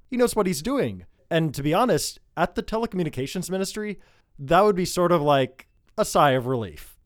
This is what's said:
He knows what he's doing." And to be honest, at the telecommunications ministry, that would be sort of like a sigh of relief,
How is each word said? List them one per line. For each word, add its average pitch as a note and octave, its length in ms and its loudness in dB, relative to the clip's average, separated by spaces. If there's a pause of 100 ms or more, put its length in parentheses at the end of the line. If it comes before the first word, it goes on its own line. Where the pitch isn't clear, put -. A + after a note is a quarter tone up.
He B3+ 80 -6
knows A#3+ 180 2
what G3+ 140 0
he's D3+ 140 -4
doing." D#3 440 -4 (240)
And D#3+ 240 0
to C#3 80 -8
be D3+ 100 0
honest, G3 460 0 (180)
at E3+ 200 -2
the A#3 60 -4
telecommunications F3+ 880 -6
ministry, F#3+ 500 -6 (360)
that E3 260 2
would G#3 140 4
be F#3 80 0
sort F3 280 0
of E3 100 4
like C#3 460 0 (300)
a A2 60 2
sigh D3+ 260 4
of B2+ 160 0
relief, A2 600 -6